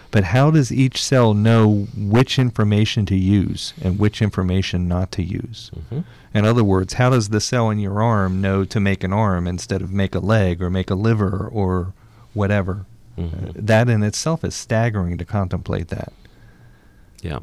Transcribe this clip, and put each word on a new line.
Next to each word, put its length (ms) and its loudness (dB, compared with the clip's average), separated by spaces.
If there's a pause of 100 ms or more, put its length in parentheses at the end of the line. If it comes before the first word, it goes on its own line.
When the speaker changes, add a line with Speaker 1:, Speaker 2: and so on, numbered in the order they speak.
(120)
Speaker 1:
but 140 4
how 260 4
does 200 2
each 320 0
cell 300 4
know 540 4 (100)
which 400 2
information 720 2
to 80 0
use 640 0
and 160 0
which 240 0
information 640 0
not 260 -2
to 100 -4
use? 520 -8
Speaker 2:
Mm-hmm. 260 -10 (360)
Speaker 1:
In 80 4
other 180 4
words, 320 2
how 140 4
does 200 2
the 120 0
cell 300 0
in 80 -2
your 220 -2
arm 400 2
know 240 0
to 140 -4
make 240 0
an 100 -2
arm 340 0
instead 340 -4
of 100 -8
make 220 -2
a 60 -2
leg 420 0
or 80 -2
make 220 -2
a 40 -2
liver 560 0
or 420 -4 (400)
whatever? 520 -2 (320)
Speaker 2:
Mm-hmm. 320 -8
Speaker 1:
Uh, 60 -12
that 340 2
in 140 2
itself 400 -4
is 120 -4
staggering 640 -2
to 60 -8
contemplate 640 -4
that. 240 -10 (1120)
Speaker 2:
Yeah. 220 -8